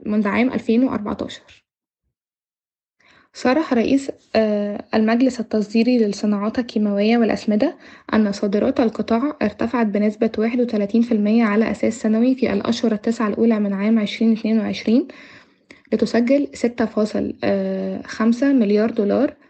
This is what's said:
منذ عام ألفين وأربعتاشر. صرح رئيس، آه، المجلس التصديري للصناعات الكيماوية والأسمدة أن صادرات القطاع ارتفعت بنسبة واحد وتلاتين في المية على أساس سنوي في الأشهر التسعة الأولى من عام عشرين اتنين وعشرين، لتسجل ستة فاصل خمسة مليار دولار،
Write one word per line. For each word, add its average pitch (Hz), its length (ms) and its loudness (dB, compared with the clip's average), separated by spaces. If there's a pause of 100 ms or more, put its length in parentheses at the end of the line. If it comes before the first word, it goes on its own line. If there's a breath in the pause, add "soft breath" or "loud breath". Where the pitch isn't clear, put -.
منذ 208 220 0
عام 226 240 0
ألفين 233 320 0
وأربعتاشر. - 800 -8 (1700 soft breath)
صرح 269 420 0
رئيس، 269 360 2 (260)
آه، 208 480 0 (100)
المجلس 233 460 2
التصديري 226 580 0
للصناعات 208 600 0
الكيماوية 214 600 0
والأسمدة 214 580 0 (380 loud breath)
أن 214 180 2
صادرات 208 480 0
القطاع 233 600 0
ارتفعت 233 440 -2
بنسبة 208 520 0
واحد 233 220 0
وتلاتين 226 420 0
في 233 100 0
المية 214 320 2
على 214 260 2
أساس - 300 -2
سنوي 226 340 2
في 233 180 -2
الأشهر 220 400 -2
التسعة 226 360 -2
الأولى 220 320 2
من 202 120 -2
عام 208 260 0
عشرين 220 340 0
اتنين 220 280 0
وعشرين، 208 480 0 (840 loud breath)
لتسجل 240 640 2
ستة 240 300 -2
فاصل 208 500 -4 (680)
خمسة 240 480 0
مليار 214 380 2
دولار، 214 460 0 (140 soft breath)